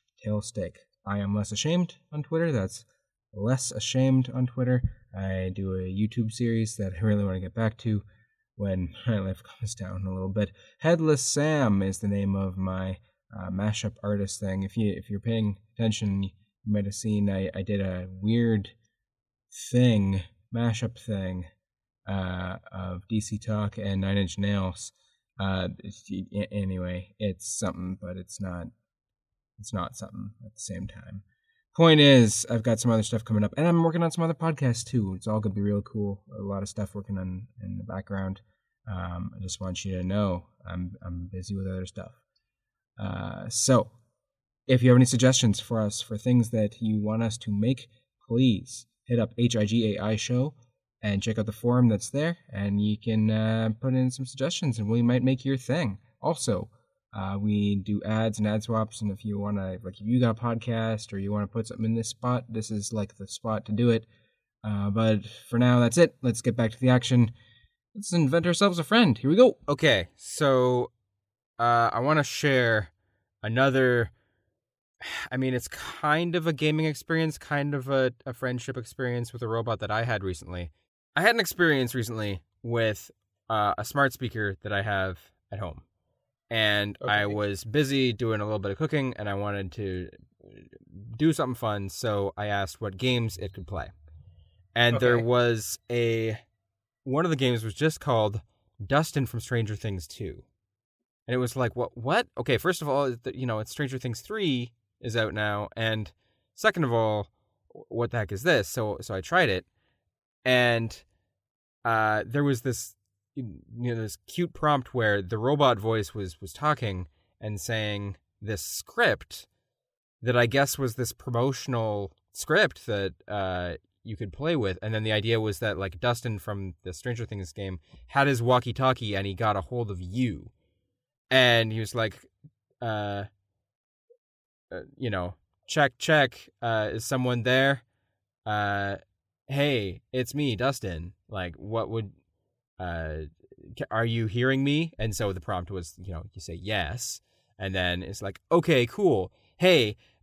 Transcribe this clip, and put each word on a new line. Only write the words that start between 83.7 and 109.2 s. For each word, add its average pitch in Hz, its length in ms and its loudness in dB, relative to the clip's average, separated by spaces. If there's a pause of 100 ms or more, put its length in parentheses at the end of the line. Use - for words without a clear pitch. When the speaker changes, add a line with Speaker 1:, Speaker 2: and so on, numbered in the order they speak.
Speaker 1:
a 104 40 -4
smart 135 300 0
speaker 107 480 -4
that 104 100 -8
I 101 120 0
have 95 340 -2 (340)
at 98 80 -10
home. 80 220 -10 (720)
And 104 540 0
I 104 200 2
Speaker 2:
Okay. 104 100 -2
Speaker 1:
was 101 280 -4
busy 135 500 0
doing 110 280 -2
a 104 40 -4
little 107 140 -2
bit 98 120 -4
of 98 60 -6
cooking, 147 400 -2
and 101 100 -6
I 101 60 -4
wanted 101 400 -4
to 92 360 -6 (1080)
do 156 160 4
something 127 220 -2
fun, 104 340 -4
so 101 480 -2
I 104 80 -4
asked 101 340 -4
what 101 180 -8
games 120 400 0
it 98 160 -10
could 95 140 -14
play. 82 240 -8 (840)
And 120 240 4
there 123 160 6
Speaker 2:
Okay. 117 80 2
Speaker 1:
was 120 540 2 (140)
a, 113 480 0 (640)
one 139 220 0
of 180 40 0
the 160 60 2
games 123 280 2
was 110 100 -6
just 156 260 0
called 107 420 0 (420)
Dustin 139 420 0
from 117 160 -6
Stranger 110 340 -2
Things 98 320 -6
two. - 360 -12 (840)
And 127 60 -2
it - 20 0
was 123 180 -2
like, 123 200 0
"What, 120 200 -4
what? 147 300 0 (140)
Okay, 120 180 0
first 175 240 0
of 147 80 -4
all, 139 260 0
th-, - 200 -10
you 127 100 -6
know, 113 140 -2
it's 107 100 -8
Stranger 135 300 -6
Things 120 220 -6
three 151 500 -2 (280)
is 113 160 -6
out 110 200 0
now, 104 420 -2
and 110 340 -4 (440)
second 180 280 0
of 127 80 0
all, 110 380 2 (420)
w-, - 180 -20
what 120 200 -4
the 120 80 -4
heck 107 140 -4
is 101 100 -6
this?" 139 260 2
So, 107 320 -4
so - 140 -10
I 95 80 -4